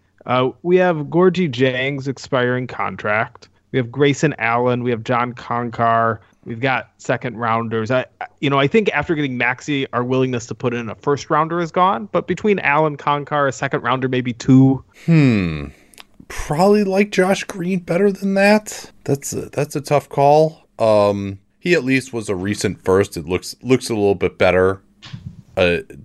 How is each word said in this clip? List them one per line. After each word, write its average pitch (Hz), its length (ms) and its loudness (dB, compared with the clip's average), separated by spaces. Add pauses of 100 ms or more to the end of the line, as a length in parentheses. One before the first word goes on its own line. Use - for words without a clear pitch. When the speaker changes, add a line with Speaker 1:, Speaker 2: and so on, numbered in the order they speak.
(260)
Speaker 1:
Uh, 127 260 0 (120)
we 180 140 2
have 180 200 2 (100)
Gorgui 170 440 2
Dieng's 131 560 -2
expiring 123 600 -2
contract. 104 840 -6 (220)
We 127 60 -2
have 117 140 -2
Grayson 143 460 0
Allen. 120 460 0
We 123 80 -2
have 110 120 -4
John 123 300 -2
Konchar. 117 840 0 (240)
We've 117 160 -12
got 131 380 -4
second 123 400 -4
rounders. 113 520 -2
I, 107 160 0 (360)
you 147 80 0
know, 139 100 2
I 143 80 2
think 208 220 2
after 147 260 -2
getting 143 220 0
Maxey, 127 560 -2
our 120 100 0
willingness 127 440 0
to - 80 -8
put 120 180 -4
in 117 160 -8
a 92 60 -10
first - 340 -4
rounder 160 320 0
is 165 100 -6
gone. 202 400 0
But - 160 -2
between 190 320 0
Allen, 147 380 0
Konchar, 143 500 -2
a 135 40 0
second 131 300 -4
rounder, 127 280 -2
maybe 127 240 -4
two. 131 500 4 (220)
Speaker 2:
Hmm. 101 640 2 (600)
Probably 202 560 0
like 202 280 0
Josh 190 340 0
Green 185 340 -4
better 180 320 0
than 196 220 -4
that. 202 580 0 (140)
That's - 260 -2
a, - 180 -8
that's 147 260 -6
a 147 60 -4
tough 139 280 0
call. 151 580 2 (100)
Um, 101 640 2 (200)
he 175 140 0
at 156 120 2
least 131 260 0
was 110 160 -6
a 104 80 -2
recent 98 480 -4
first. 95 320 2
It 82 100 -8
looks, 90 360 -4
looks 123 280 0
a 123 40 -2
little 101 220 2
bit 92 220 -4
better, 92 440 2 (760)
uh, 87 220 2 (280)